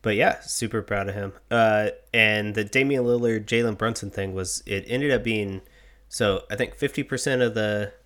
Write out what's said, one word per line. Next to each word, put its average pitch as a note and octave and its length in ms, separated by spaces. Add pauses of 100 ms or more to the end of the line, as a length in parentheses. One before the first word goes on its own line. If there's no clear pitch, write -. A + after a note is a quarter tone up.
but G#2+ 140
yeah, D3+ 260
super A2 400
proud G2 280
of F#2+ 60
him. G2 180 (160)
Uh, G#2+ 400 (240)
and G#2+ 420
the G#2+ 80
Damian C3 420
Lillard, A#2+ 400
Jalen A#2 320
Brunson A2 340
thing G2 220
was, F#2 320
it G2 220
ended C3+ 240
up A#2 120
being, G2+ 380 (480)
so G2+ 420
I G#2 40
think G#2+ 200
fifty C#3+ 260
percent C3 400
of A2+ 140
the G#2 380 (120)